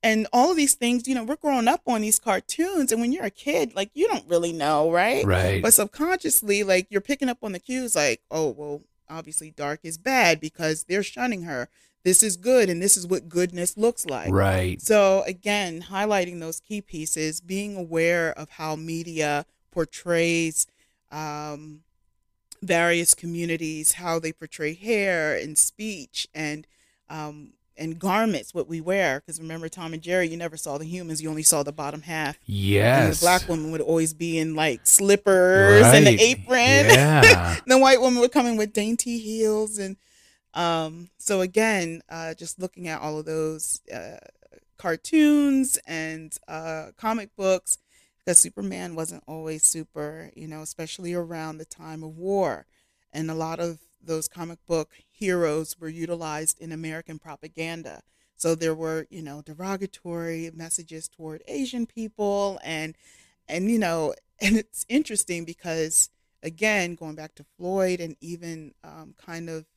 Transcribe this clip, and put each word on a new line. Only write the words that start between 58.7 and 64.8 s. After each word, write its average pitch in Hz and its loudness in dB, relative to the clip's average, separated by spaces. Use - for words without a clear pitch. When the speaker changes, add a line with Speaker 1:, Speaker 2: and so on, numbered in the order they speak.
Speaker 1:
were, 160 -6
you 185 -16
know, 147 -14
derogatory 170 -10
messages 160 -12
toward 156 -14
Asian 247 -6
people. 202 -4
And, 160 -8
and, 185 -2
you 233 2
know, 165 -2
<laughs> - -20
and 208 2
it's - -6